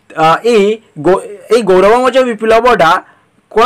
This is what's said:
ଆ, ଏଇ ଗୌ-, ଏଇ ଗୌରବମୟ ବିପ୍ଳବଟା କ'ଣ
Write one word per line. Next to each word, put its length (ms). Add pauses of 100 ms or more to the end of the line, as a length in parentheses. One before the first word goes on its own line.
ଆ, 160 (180)
ଏଇ 240 (300)
ଗୌ-, 260 (280)
ଏଇ 100
ଗୌରବମୟ 640
ବିପ୍ଳବଟା 680 (600)
କ'ଣ 140